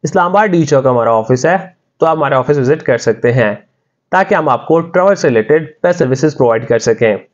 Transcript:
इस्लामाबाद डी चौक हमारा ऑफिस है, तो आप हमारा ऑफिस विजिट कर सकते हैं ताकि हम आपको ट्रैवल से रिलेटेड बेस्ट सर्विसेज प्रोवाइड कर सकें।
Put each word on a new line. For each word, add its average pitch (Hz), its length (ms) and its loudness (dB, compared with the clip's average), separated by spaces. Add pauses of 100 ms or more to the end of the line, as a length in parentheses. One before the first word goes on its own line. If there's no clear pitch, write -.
इस्लामाबाद 190 460 0
डी 170 140 2
चौक 139 220 0
हमारा 117 260 2
ऑफिस 120 340 0
है, 190 300 -2 (240)
तो 160 60 2
आप 160 100 0
हमारा 139 240 0
ऑफिस 147 180 0
विजिट 139 240 0
कर 120 160 0
सकते 117 340 -2
हैं 110 220 0 (580)
ताकि 196 220 0
हम 156 140 -2
आपको 160 320 0
ट्रैवल 180 340 0
से 175 140 -2
रिलेटेड 143 540 0
बेस्ट 175 160 0
सर्विसेज 143 380 0
प्रोवाइड 117 300 0
कर 117 120 0
सकें। 110 400 0 (160)